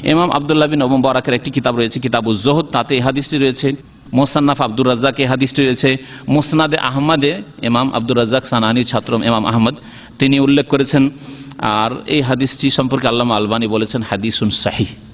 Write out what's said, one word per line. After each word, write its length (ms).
ইমাম 260
আব্দুল্লাহ 380
বিন 140
আবু 140
মুবারকের 380
একটি 160
কিতাব 260
রয়েছে, 240
কিতাবুজ 420
জুহুদ, 240
তাতে 280
এই 60
হাদিসটি 380
রয়েছে। 340
মোসান্নাফ 480
আব্দুর 280
রাজ্জাক 320
এই 60
হাদিসটি 380
রয়েছে। 320
মুসনাদে 500
আহমদে 640
ইমাম 300
আব্দুর 260
রাজ্জাক 280
সানানির 380
ছাত্র 400
ইমাম 220
আহমদ, 280
তিনি 220
উল্লেখ 280
করেছেন। 420
আর 320
এই 160
হাদিসটি 480
সম্পর্কে 380
আল্লামা 280
আলবানী 300
বলেছেন, 360
"হাদিসুন 480
সাহিহ", 360